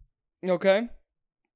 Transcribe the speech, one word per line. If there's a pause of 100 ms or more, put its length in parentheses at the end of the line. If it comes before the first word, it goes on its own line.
(440)
Okay? (680)